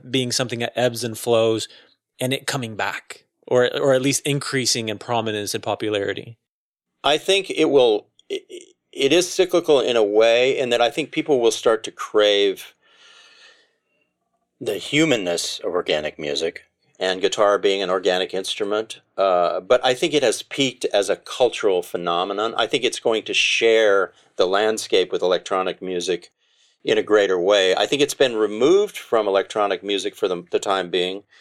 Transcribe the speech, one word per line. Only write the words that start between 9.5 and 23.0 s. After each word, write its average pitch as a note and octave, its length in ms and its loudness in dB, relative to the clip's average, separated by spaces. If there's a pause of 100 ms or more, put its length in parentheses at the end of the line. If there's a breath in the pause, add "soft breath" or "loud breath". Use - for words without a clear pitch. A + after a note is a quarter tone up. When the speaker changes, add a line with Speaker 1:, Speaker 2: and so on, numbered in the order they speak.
Speaker 2:
in A#2 160 0
a A2+ 80 4
way A#2 540 4
in C3 120 -2
that A#2 120 2
I A#2 80 4
think C#3 220 -6
people D3 280 0
will A2+ 120 4
start A2 320 0
to - 80 -10
crave G2+ 840 0 (1900 soft breath)
the G#2+ 180 -4
humanness A2+ 800 -2
of F#2 140 -6
organic D#2 440 -2
music, D2 460 -6 (360)
and F#2 220 -4
guitar G2+ 380 2
being G2 240 0
an F2+ 80 -2
organic F#2 420 0
instrument. G#2 680 -6 (140)
Uh, F2+ 440 2
but G2+ 260 2
I B2+ 80 2
think D3+ 220 -2
it C#3+ 80 0
has A2 180 0
peaked - 440 -4
as G2+ 260 0
a F2+ 40 0
cultural G2+ 680 0
phenomenon. F#2+ 760 -4
I A#2 80 0
think A#2+ 180 -4
it's - 160 -2
going A2+ 260 0